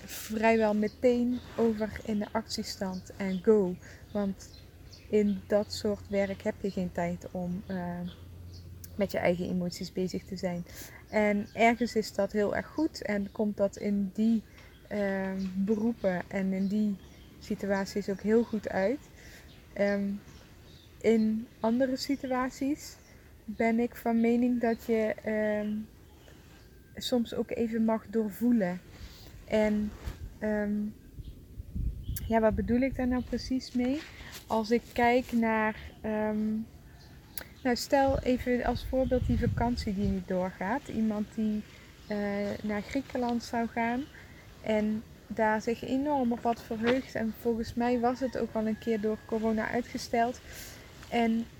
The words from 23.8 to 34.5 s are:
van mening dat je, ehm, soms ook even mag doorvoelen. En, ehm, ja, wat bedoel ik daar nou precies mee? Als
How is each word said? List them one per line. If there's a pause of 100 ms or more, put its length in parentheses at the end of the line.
van
mening
dat
je, (100)
ehm, (1200)
soms
ook
even
mag
doorvoelen. (640)
En, (480)
ehm, (1500)
ja,
wat
bedoel
ik
daar
nou
precies
mee? (460)
Als